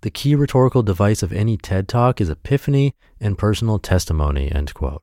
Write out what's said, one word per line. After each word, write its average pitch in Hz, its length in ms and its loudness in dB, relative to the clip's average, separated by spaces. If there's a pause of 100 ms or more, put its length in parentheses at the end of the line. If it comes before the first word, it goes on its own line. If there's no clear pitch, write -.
"The 110 100 -6
key 143 240 0
rhetorical 131 480 2
device 101 400 2
of 87 100 -4
any 107 240 0
ted 98 300 -4
Talk 120 340 0
is 90 80 0
epiphany 139 680 0 (240)
and 104 180 -2
personal 107 420 0
testimony," 73 720 0
end 71 240 -4
quote. 71 280 -8